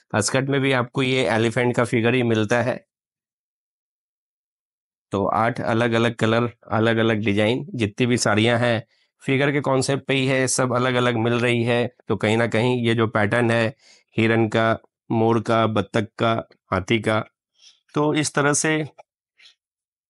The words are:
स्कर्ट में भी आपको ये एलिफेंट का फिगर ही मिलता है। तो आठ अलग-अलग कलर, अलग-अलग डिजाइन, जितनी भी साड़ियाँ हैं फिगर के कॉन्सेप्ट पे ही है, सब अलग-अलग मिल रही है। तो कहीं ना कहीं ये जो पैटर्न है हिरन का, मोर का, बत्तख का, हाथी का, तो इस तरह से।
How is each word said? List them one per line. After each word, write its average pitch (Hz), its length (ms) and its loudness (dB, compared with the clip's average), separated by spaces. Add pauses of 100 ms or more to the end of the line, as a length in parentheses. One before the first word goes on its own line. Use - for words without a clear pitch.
(160)
स्कर्ट 131 340 0
में 139 120 0
भी 139 120 0
आपको 127 300 -2
ये 127 240 0
एलिफेंट 113 480 0
का 123 100 2
फिगर 117 280 0
ही 127 100 0
मिलता 113 380 0
है। 120 160 -4 (2250)
तो 98 140 0
आठ 113 360 0
अलग-अलग 117 540 0
कलर, 113 360 0 (200)
अलग-अलग 113 540 0
डिजाइन, 110 500 0
जितनी 110 300 -2
भी 120 120 0
साड़ियाँ 110 420 0
हैं 117 240 -2 (400)
फिगर 139 280 0
के 143 100 -2
कॉन्सेप्ट 131 460 -2
पे 135 60 -2
ही 135 120 0
है, 131 220 0
सब 127 260 -2
अलग-अलग 123 440 0
मिल 117 160 0
रही 120 300 0
है। 120 260 0 (180)
तो 110 80 0
कहीं 107 220 0
ना 117 100 2
कहीं 123 380 0
ये 117 100 2
जो 117 120 0
पैटर्न 113 440 0
है 113 240 0 (400)
हिरन 113 320 2
का, 113 300 0 (340)
मोर 113 280 2
का, 113 280 2
बत्तख 107 400 -2 (120)
का, 117 120 0 (400)
हाथी 98 280 0
का, 107 200 0 (720)
तो 151 200 0
इस 147 200 -2
तरह 143 200 2
से। 156 300 0 (1300)